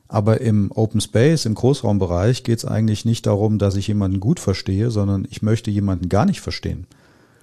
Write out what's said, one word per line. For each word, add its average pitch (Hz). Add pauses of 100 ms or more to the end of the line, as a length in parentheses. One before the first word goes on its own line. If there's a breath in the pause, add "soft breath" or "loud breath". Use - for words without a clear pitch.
Aber 110
im 104
Open 110
Space, 143
im 110
Großraumbereich, 104
geht's 117
eigentlich 107
nicht 117
darum, 107
dass 98
ich 98
jemanden 98
gut 113
verstehe, 98
sondern 98
ich -
möchte 107
jemanden 95
gar 98
nicht 196
verstehen. 82 (560 soft breath)